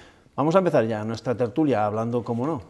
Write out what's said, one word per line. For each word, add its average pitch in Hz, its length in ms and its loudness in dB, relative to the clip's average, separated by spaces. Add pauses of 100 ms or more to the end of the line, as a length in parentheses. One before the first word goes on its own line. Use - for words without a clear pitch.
(340)
Vamos 160 220 2
a - 20 8
empezar 156 280 4
ya 107 180 -4
nuestra 113 320 -4
tertulia 120 500 0
hablando, 113 380 -2
como 120 220 -2
no, 147 240 -4